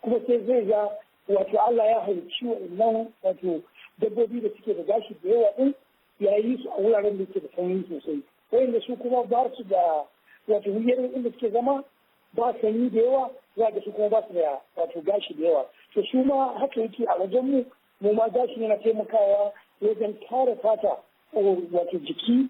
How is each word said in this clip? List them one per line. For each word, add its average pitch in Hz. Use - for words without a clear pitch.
Kuma 233
sai 233
zai 233
ga 208
wato 196
Allah 226
ya 226
halicci 190
wa'annan 220
wato 180
dabbobi 226
da 214
suke 214
da 170
gashi 214
da 180
yawa 220
din 269
ya 196
yi 240
su -
a -
wuraren 202
da 190
suke 190
da -
sanyi 180
sosai. 147
Wayanda 240
su 247
kuma 247
ba 240
su 247
da 175
wato 202
wuyar 233
inda 240
suke 233
zama 269
ba 240
sanyi 226
da 220
yawa, 262
za 214
ga 202
su 208
kuma 208
ba 220
su 202
da 151
wato 170
gashi 190
da 151
yawa. 147
To 208
su 254
ma 269
haka 277
yake 226
a -
wajen 196
mu, 262
mu 202
ma 220
gashi 240
yana 214
taimakawa 208
wajen 208
kare 247
fata, 214
o, 196
wato 175
jiki 240